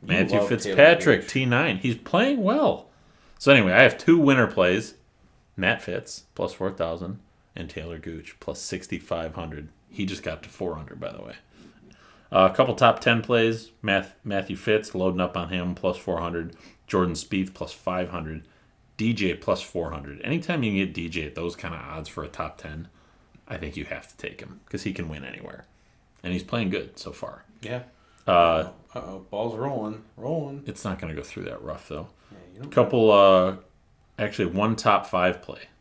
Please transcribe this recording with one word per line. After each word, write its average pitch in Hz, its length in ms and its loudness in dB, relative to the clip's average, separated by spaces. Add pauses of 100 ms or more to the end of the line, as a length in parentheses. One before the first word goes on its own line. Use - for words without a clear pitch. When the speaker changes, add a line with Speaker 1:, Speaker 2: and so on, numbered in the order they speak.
Speaker 1:
You - 60 -16
Speaker 2:
Matthew 92 300 2
Speaker 1:
love 101 100 2
Taylor 120 120 0
Speaker 2:
Fitzpatrick, 139 600 6
Speaker 1:
Gooch. - 80 -14
Speaker 2:
T 131 160 -2
nine. 123 320 0
He's 120 180 -2
playing 240 460 0
well. 226 460 0 (500)
So - 140 6
anyway, 104 200 6
I 110 100 10
have 131 160 8
two 170 200 6
winner 135 280 6
plays. 95 480 2 (640)
Matt 113 260 0
Fitz, - 420 -8 (100)
plus 87 200 -4
four 95 160 -4
thousand, 87 480 -6 (360)
and 85 160 -10
Taylor 82 280 -12
Gooch, 80 420 -14
plus - 200 -10
sixty-five 82 760 -8
hundred. 78 340 -12 (200)
He - 160 -8
just 92 180 -8
got - 200 -10
to - 80 -20
four 85 280 -8
under, 76 160 -16
by - 180 -12
the - 100 -16
way. 55 120 -16 (960)
Uh, 92 220 6
a - 20 -10
couple 120 200 2
top 117 260 4
ten 113 220 2
plays. 113 480 0 (100)
Math-, 98 340 -2 (100)
Matthew 98 320 -4
Fitz, 107 380 0
loading 92 260 0
up 90 180 -2
on 85 100 -6
him, 90 260 -4
plus 90 220 -2
four 85 240 -4
hundred. 85 340 -6 (320)
Jordan 90 280 0
Spieth, 95 400 -4
plus - 180 -10
five 90 380 -4
hundred. 80 360 -10 (520)
D 113 160 0
J 95 200 0
plus - 280 -2
four 82 280 -6
hundred. 71 320 -12
Anytime 160 400 -4
you 110 100 0
can 95 60 0
get 95 160 -2
D 85 140 -6
J 80 180 -6
at 73 80 -12
those 85 220 -6
kind 82 180 -10
of 76 60 -12
odds 76 280 -12
for 78 160 -10
a 73 40 -12
top - 300 -10
ten, 78 300 -14 (600)
I - 100 -12
think 73 180 -10
you 73 100 -10
have - 220 -12
to - 80 -20
take - 240 -12
him - 280 -18
'cause - 160 -10
he 101 80 -4
can 85 160 -8
win 76 160 -12
anywhere. - 400 -16 (580)
And 90 100 -6
he's 92 100 -4
playing 113 280 -4
good - 280 -6
so 78 140 -12
far. - 320 -14 (160)
Speaker 1:
Yeah. 123 220 -10 (440)
Speaker 2:
Uh, 85 440 4 (240)
Speaker 1:
Uh-oh. 92 360 -14
Ball's 110 240 -6
rolling. 110 480 -8 (140)
Rolling. 139 500 -8
Speaker 2:
It's - 180 -14
not 95 140 -6
gonna 80 160 -10
go 73 80 -10
through - 220 -12
that - 180 -12
rough, - 260 -12
though. 80 200 -12 (240)
Speaker 1:
Yeah, 101 60 -20 (160)
you 101 80 -18
don't 143 100 -14
Speaker 2:
Couple, 110 400 6
uh, 95 440 8 (600)
actually, 104 280 -2
one 101 280 0
top 104 320 2
five 90 360 2
play. - 180 -16 (200)